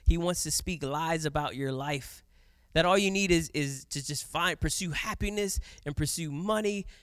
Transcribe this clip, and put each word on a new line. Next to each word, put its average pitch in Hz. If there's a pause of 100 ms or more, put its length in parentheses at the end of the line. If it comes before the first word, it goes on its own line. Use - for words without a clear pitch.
he 170
wants 175
to 151
speak 160
lies 160
about 147
your 135
life. 139 (500)
That 165
all 185
you 196
need 196
is, 165
is 139
to 143
just 147
find, 170
pursue 170
happiness 208 (260)
and 147
pursue 156
money 202 (160)